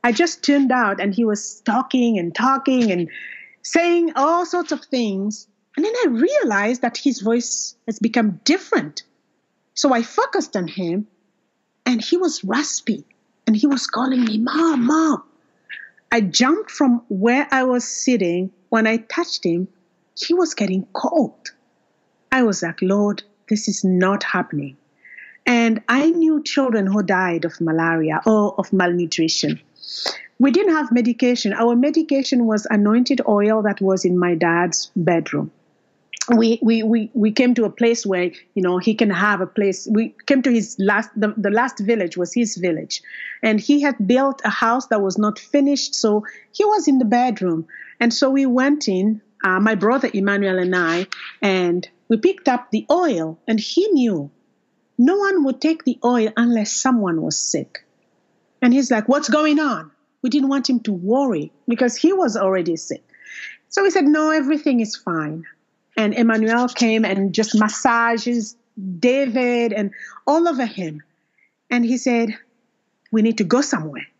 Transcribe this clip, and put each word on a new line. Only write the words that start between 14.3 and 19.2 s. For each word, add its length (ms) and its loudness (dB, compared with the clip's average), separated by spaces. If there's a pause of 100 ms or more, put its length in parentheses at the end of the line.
"Mom, 480 0
Mom." 380 2 (880)
I 100 2
jumped 500 0
from 380 2
where 420 0
I 120 2
was 240 0
sitting. 640 -2 (180)
When 180 2
I 100 0
touched 480 -6